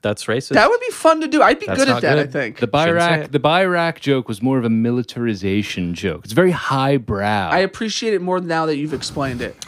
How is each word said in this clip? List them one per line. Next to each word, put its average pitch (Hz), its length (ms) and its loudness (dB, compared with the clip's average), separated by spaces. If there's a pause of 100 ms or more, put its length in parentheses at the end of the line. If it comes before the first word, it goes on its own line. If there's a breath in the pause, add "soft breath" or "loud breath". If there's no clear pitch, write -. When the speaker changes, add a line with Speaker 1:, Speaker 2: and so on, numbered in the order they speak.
Speaker 1:
That's 104 220 -2
racist. 123 300 -2
Speaker 2:
That 220 140 6
would 466 120 2
be 494 100 -6
fun 320 300 2
to 311 80 -4
do. 302 140 2
I'd 240 180 4
be 427 60 -10
Speaker 1:
That's 277 120 -2
Speaker 2:
good 269 100 2
at - 40 2
Speaker 1:
not 240 100 0
Speaker 2:
that, 151 160 2
I 151 40 2
Speaker 1:
good. 131 100 -6
Speaker 2:
think. 127 260 -6
Speaker 3:
The 123 80 0
Speaker 1:
Shouldn't 143 180 2
say 170 60 2
Speaker 3:
Birac, 170 360 2
Speaker 1:
it. - 60 -12
Speaker 3:
the 143 60 0
Birac 170 640 2
joke 135 260 0
was 110 160 -6
more 131 160 2
of 120 60 0
a 117 40 0
militarization 110 1300 -2
joke. 85 300 -4
It's 104 80 -12
very 180 180 6
highbrow. 110 1000 0
Speaker 2:
I 170 100 2
appreciate 214 520 -4
it 190 80 0
more 180 200 -2
now 165 260 -2
that 156 120 -2
you've 151 160 -4
explained 127 460 -6
it. 113 140 -8 (140)